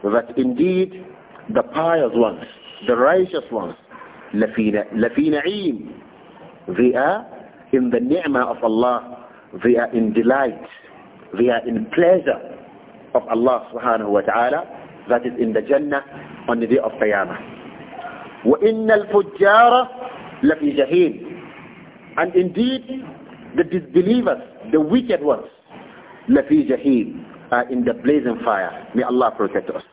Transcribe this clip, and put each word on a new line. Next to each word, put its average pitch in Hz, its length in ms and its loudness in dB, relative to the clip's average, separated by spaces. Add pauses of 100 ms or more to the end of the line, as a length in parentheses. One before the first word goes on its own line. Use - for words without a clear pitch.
That 113 340 -2
indeed 170 680 0 (480)
the 120 100 0
pious 156 500 0
ones, 113 300 0 (440)
the 120 80 2
righteous 165 560 0
ones, 95 240 -6 (580)
لفي 107 380 0
ن-، 104 260 -4
لفي 120 320 0
نعيم. 160 580 -4 (920)
They 123 180 4
are 160 300 0 (460)
in 127 200 2
the 120 80 2
ni'mah 135 500 0
of 117 140 -6
Allah. 117 640 0 (360)
They 117 140 4
are 117 160 -2
in 113 200 0
delight. 120 460 2 (760)
They 120 120 2
are 117 180 0
in 110 260 -4
pleasure 170 640 2 (560)
of 120 160 0
Allah 120 440 0
subhanahu 113 360 -2
wa 101 120 2
ta'ala. 123 440 0 (440)
That 120 160 0
is 120 140 -4
in 113 140 0
the 107 80 0
Jannah 139 420 0 (440)
on 120 120 0
the 117 80 -2
day 123 120 4
of 113 140 -4
Qiyamah. 101 440 -2 (1080)
وإن 220 460 2
الفجار 208 960 4 (560)
لفي 156 320 2
جحيم. 143 540 2 (880)
And 180 180 -2
indeed, 233 480 0 (720)
the - 80 2
disbelievers, 185 800 0 (280)
the 156 100 4
wicked 180 420 0
ones, 143 240 -2 (840)
لفي 151 380 2
جحيم, 127 560 0 (280)
are 123 200 0
in 127 140 -2
the 120 80 0
blazing 123 500 0
fire. 95 420 -2 (100)
May 123 80 0
Allah 123 320 0
protect 98 340 -4
us. - 240 -8